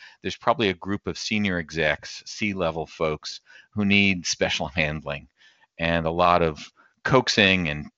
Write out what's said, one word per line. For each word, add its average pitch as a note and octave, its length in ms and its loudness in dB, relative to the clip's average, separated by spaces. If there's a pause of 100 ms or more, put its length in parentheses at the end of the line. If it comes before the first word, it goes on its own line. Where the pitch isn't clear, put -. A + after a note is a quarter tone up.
(240)
there's F#2 140 -6
probably A#2 320 2
a F2+ 40 2
group F#2+ 320 -6
of F2 140 -6
senior G#2 400 -2
execs, D#2 640 -2
C-level E2+ 640 -4
folks - 540 -4 (300)
who G#2 140 -2
need G2 400 4
special - 440 -2
handling D2+ 580 -6 (500)
and E2 300 0
a D#2+ 40 0
lot F2 300 4
of D#2+ 300 -2 (320)
coaxing F#2+ 640 2
and D2 160 -6 (120)